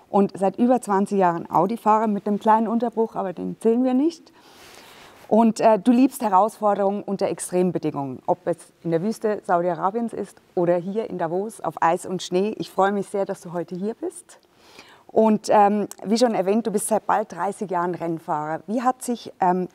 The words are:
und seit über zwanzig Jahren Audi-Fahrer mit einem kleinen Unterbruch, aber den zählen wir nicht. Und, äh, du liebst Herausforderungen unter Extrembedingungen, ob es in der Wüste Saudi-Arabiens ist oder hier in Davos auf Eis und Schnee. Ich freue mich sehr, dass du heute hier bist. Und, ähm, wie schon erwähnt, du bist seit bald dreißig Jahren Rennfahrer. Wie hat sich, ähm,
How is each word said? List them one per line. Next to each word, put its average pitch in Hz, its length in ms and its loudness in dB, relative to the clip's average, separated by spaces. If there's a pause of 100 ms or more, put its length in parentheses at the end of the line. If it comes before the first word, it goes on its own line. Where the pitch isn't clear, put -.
(100)
und 202 260 2
seit 190 220 -2
über 240 240 2
zwanzig 202 360 0
Jahren 175 320 2
Audi-Fahrer 220 580 2
mit 202 180 -2
einem 208 120 0
kleinen 220 300 2
Unterbruch, 226 460 -2
aber 185 180 -4
den 180 280 -8
zählen 233 240 2
wir 254 100 2
nicht. 302 380 -2 (960)
Und, 220 320 4
äh, 220 180 6
du 240 140 2
liebst 254 280 2
Herausforderungen 202 840 0
unter 196 240 -2
Extrembedingungen, 165 1000 -4
ob - 200 -2
es 170 120 -4 (240)
in 170 80 -4
der 165 100 0
Wüste 214 460 -4
Saudi-Arabiens 180 680 -2
ist - 300 -12 (120)
oder 175 220 2
hier 196 320 -6
in 185 80 -10
Davos 180 460 -6
auf 160 180 -6
Eis 170 240 0
und 180 180 -6
Schnee. 196 360 -2
Ich - 120 -10
freue 196 220 2
mich 196 140 -4
sehr, 196 180 -4
dass 190 160 -10
du 170 140 -14
heute 175 220 -8
hier 202 180 -6
bist. - 460 -12 (720)
Und, 220 380 2
ähm, 208 380 4 (160)
wie 196 120 0
schon 226 200 2
erwähnt, 202 320 0
du - 20 -2
bist 196 160 -4
seit 208 180 -2
bald 208 280 -2
dreißig 190 360 -6
Jahren 175 280 -2
Rennfahrer. 160 720 -6
Wie 226 120 -4
hat 254 220 -2
sich, - 380 -8
ähm, 180 340 2